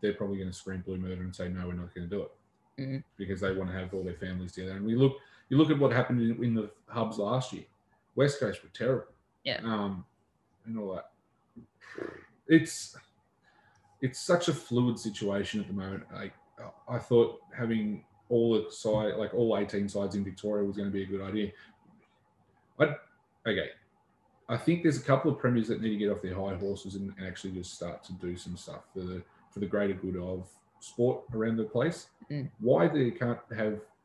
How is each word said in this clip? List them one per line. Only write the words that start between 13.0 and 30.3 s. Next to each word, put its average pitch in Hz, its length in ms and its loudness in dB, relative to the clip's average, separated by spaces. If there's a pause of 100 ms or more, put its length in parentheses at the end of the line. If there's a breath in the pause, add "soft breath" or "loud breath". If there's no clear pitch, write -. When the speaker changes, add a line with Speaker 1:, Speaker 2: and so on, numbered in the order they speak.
Speaker 1:
it's 131 200 -2
such 175 280 4
a 160 40 2
fluid 120 460 0
situation 101 640 -2
at 95 80 -8
the 95 60 -6
moment. 95 380 -6
I, 98 200 -10 (560)
I 123 100 -2
thought - 420 4 (160)
having 110 480 0 (240)
all 117 340 4
the - 80 -8
side, 107 440 0
like, 107 180 -2
all 113 240 4
eighteen 101 320 0
sides 101 280 -2
in 98 80 -2
Victoria 104 400 -2
was 98 120 -2
gonna 101 140 -2
be 98 120 -2
a 95 40 -4
good 95 160 -4
idea. 104 300 -2 (1300 loud breath)
I, 147 180 4 (500)
okay. 95 240 0 (800)
I 120 60 0
think 170 260 2
there's 151 140 4
a 120 60 -6
couple 143 280 4
of 139 80 -2
premiers 120 300 2
that 110 140 -2
need 110 80 0
to 104 80 0
get 104 120 2
off 104 120 -2
their 92 120 -4
high 98 200 -2
horses 98 400 -6
and, 98 240 -6
and 95 80 -8
actually 92 260 -8
just 90 220 -8
start 87 300 -8
to 92 100 -10
do 90 200 -6
some 87 220 -10
stuff - 240 -14 (140)
for 95 60 -8
the, 90 220 -8 (280 soft breath)
for 101 100 -8
the 101 60 0
greater 101 260 2
good 92 240 -4
of 90 320 -4 (320)